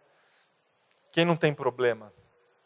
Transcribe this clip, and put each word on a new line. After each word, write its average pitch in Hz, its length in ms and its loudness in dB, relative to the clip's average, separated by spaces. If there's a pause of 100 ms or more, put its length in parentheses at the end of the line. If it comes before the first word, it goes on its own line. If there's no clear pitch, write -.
(1160)
Quem 165 80 2
não 170 140 2
tem 160 160 0
problema? 123 580 -2 (540)